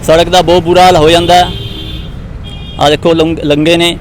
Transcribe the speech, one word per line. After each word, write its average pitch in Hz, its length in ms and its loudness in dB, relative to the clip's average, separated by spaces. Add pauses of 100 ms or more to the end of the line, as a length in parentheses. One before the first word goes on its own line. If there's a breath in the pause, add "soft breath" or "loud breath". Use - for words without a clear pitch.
ਸੜਕ 170 220 2
ਦਾ 180 120 2
ਬਹੁਤ 170 220 2
ਬੁਰਾ 175 220 4
ਹਾਲ 180 120 4
ਹੋ 156 120 4
ਜਾਂਦਾ। 175 420 2 (1300)
ਆਹ 143 100 2
ਦੇਖੋ 165 240 0
ਲੰਘ-, 165 300 -2
ਲੰਘੇ 151 340 0
ਨੇ 170 240 -2